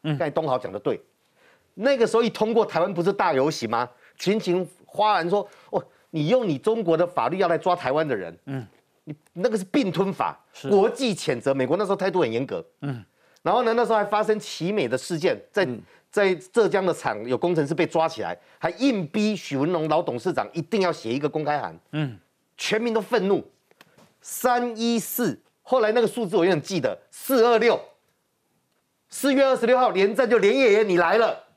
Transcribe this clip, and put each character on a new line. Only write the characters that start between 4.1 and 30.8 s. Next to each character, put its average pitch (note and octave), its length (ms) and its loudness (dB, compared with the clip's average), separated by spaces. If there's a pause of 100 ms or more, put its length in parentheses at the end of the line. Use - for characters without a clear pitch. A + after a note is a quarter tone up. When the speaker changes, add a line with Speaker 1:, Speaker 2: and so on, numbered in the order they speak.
Speaker 2:
群 G#3+ 240 0
情 F3+ 280 0 (180)
哗 G#3 300 0
然 E3+ 140 0
说 G3+ 180 0 (220)
：“哦， F#3 140 -2 (260)
你 D#3 200 -2
用 A#3+ 180 2
你 D3 100 0
中 A3 260 0
国 E3 140 2
的 F3 80 2
法 C3 240 -2
律 F#3 80 -6
要 F#3+ 100 2
来 E3 80 2
抓 F3 200 0
台 B2+ 160 -4
湾 D#3 160 0
的 B2+ 80 -2
人。” F2 200 -10 (100)
Speaker 1:
嗯。 C3+ 200 -10 (380)
Speaker 2:
你 D3+ 120 -14 (180)
那 F#3 160 -4
个 A3 80 -4
是 F#3 80 -4
并 A3 260 0
吞 F#3+ 200 0
法， E2 240 -4 (180)
Speaker 1:
是。 - 160 -10
Speaker 2:
国 G3+ 200 6
际 A#3+ 260 -2
谴 B2+ 240 -4
责， C3+ 140 0
美 C3 140 0
国 D#3+ 100 0
那 G#3 60 0
时 F#3+ 60 -4
候 G3 60 2
态 F#3+ 140 -2
度 F3 120 0
很 A#2 100 2
严 A#2+ 160 -2
格。 F2+ 180 -6 (160)
Speaker 1:
嗯。 A#2+ 240 -8 (380)
Speaker 2:
然 F3 100 2
后 B3 80 2
呢， A3+ 140 2
那 A#3+ 100 2
时 G3+ 60 0
候 A3 60 4
还 G#3 60 2
发 G#3 200 0
生 G#3+ 160 0
奇 - 320 -6
美 F#3 160 0
的 B2 100 -2
事 E3 220 -6
件， D3 200 0 (120)
在， G3 140 0
Speaker 3:
嗯。 A#2+ 140 -6 (300)
Speaker 2:
在 G3 240 2 (180)
浙 A3 160 4
江 G3 160 0
的 F3 80 2
厂 G#2+ 360 -4
有 B2 100 0
工 F3 160 0
程 D#3 140 2
师 D#3 80 -2
被 D#3 100 0
抓 E3 240 0
起 A2 140 -10
来， F2 120 -6 (220)
还 E3+ 140 -4
硬 G#3+ 340 0
逼 G#3+ 300 -2
许 - 200 -8
文 D3 160 0
龙 D#3+ 160 -2
老 D#3 140 2
董 B2 160 -4
事 E3 160 -4
长 G#2 200 -4
一 E3 80 -6
定 G3+ 200 -2
要 F3 100 0
写 A#2 220 -6
一 C#3 60 -2
个 D3 100 -2
公 D#3 140 -6
开 D3 160 -2
函。 E2+ 200 -10 (120)
Speaker 1:
嗯。 C#3 260 -4 (400)
Speaker 2:
全 A3 240 -2
民 A#3+ 100 -2
都 A3 80 0
愤 G3 280 -2
怒。 G3 200 0 (720)
三 A#3+ 540 -2
一 A#3 240 0
四， G#3 400 -4 (240)
后 C4 160 2
来 G#3+ 120 2
那 A#3 100 2
个 A3+ 60 2
数 A#3 180 -4
字 F3+ 100 -4
我 E3+ 80 4
永 F#3 100 4
远 D3+ 80 -2
记 F#3 180 -4
得， G#2+ 180 -2 (120)
四 B3+ 340 0
二 A#3 140 4
六， A3 220 2 (1300)
四 C#4 260 -2
月 C4+ 100 4
二 C4 120 4
十 A#3 100 -2
六 B3 120 4
号 B3 140 2
连 G3 220 2
战 A#3+ 160 2
就 A#3 100 4
连 G3+ 160 4
夜 B3 180 6
夜 A3 100 4